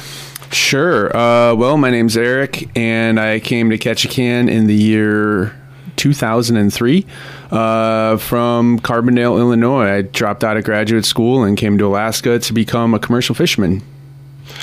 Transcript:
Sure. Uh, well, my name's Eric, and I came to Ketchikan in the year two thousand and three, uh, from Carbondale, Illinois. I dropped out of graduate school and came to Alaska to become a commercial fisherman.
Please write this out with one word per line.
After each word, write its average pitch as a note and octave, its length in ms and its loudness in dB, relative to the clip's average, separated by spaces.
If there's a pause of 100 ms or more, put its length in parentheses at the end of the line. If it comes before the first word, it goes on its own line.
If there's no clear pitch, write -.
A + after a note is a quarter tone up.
(520)
Sure. C3+ 640 0
Uh, A#2+ 380 4
well, B2 240 2
my C3+ 140 2
name's A2+ 260 2
Eric, B2+ 580 -2
and A2+ 440 0
I A2 200 0
came A#2 300 0
to A2 80 0
Ketchikan A#2+ 720 -2
in A2 160 2
the G#2 80 2
year G#2+ 800 0 (400)
two - 160 0
thousand A#2 460 0
and G2+ 160 2
three, C#3 320 0 (460)
uh, A2+ 680 0
from A#2+ 600 0
Carbondale, A#2+ 580 0
Illinois. A#2 600 2
I G2+ 40 0
dropped G2+ 420 -4
out A2 140 -2
of G#2+ 60 -2
graduate G#2+ 420 0
school B2 380 2
and G2+ 120 2
came G#2 220 0
to G#2 80 2
Alaska A2 540 0
to A#2 140 -6
become A2+ 420 0
a G#2+ 40 -2
commercial B2 360 -2
fisherman. G2 480 -2 (800)